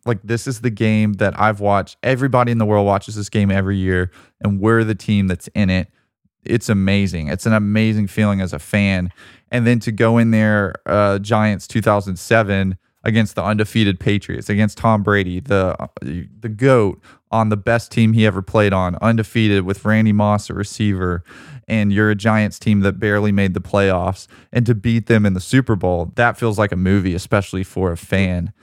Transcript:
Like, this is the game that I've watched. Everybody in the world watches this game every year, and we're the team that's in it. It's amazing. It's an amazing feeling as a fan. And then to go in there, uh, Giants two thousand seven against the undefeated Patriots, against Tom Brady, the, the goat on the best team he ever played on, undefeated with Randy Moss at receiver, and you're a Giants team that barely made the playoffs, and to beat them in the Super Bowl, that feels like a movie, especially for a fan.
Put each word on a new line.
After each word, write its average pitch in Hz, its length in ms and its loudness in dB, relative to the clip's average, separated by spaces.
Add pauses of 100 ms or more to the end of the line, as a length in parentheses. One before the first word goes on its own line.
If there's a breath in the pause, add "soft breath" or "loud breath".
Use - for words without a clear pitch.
Like, 113 180 -2
this 113 240 -6
is 117 140 -8
the 123 100 -2
game 107 420 0
that 98 260 -2
I've 104 200 0
watched. 101 420 -2
Everybody 123 500 0
in 117 60 0
the 110 80 0
world 104 220 2
watches 101 280 -2
this 104 140 -8
game 101 220 0
every 98 260 0
year, 92 320 0 (320 soft breath)
and 101 180 -2
we're 113 240 4
the 107 120 -2
team 101 320 0
that's 90 220 -6
in 98 200 0
it. 92 220 -2 (520)
It's - 240 -2
amazing. 98 600 0
It's 76 180 -6
an 113 80 2
amazing 107 540 0
feeling 101 340 0
as 90 120 -6
a 76 60 -6
fan. 95 520 0 (400 loud breath)
And 117 160 0
then 120 140 2
to 117 100 -6
go 113 260 2
in 113 140 4
there, 107 420 2 (140)
uh, 101 320 2
Giants 107 480 0
two 113 140 -4
thousand 98 360 0
seven 98 600 0 (260)
against 110 320 0
the 95 80 -4
undefeated 104 560 0
Patriots, 104 500 -4
against 104 280 0
Tom 107 260 2
Brady, 92 360 0
the, 95 360 0 (260)
the 87 480 -10
goat 113 520 2 (300 soft breath)
on 110 160 2
the 107 80 0
best 113 380 -2
team 110 180 4
he 110 140 4
ever 95 160 0
played 101 320 2
on, 90 280 -2
undefeated 110 640 2
with 98 220 -6
Randy 110 260 4
Moss 104 380 0
at 85 80 -8
receiver, 92 640 -4 (420 loud breath)
and 104 280 0
you're 107 180 2
a 107 40 0
Giants 107 440 0
team 104 220 0
that 95 180 0
barely 104 320 0
made 98 220 0
the 90 80 -6
playoffs, 95 640 -2 (240 loud breath)
and 120 140 0
to 117 100 2
beat 113 300 -2
them 107 200 4
in 95 80 2
the 92 60 -2
Super 123 380 0
Bowl, 87 380 -2
that 120 220 0
feels 110 220 -2
like 104 140 0
a - 20 -4
movie, 92 400 0
especially 95 480 -2
for 92 300 -4
a 82 40 -8
fan. 90 540 -2 (120)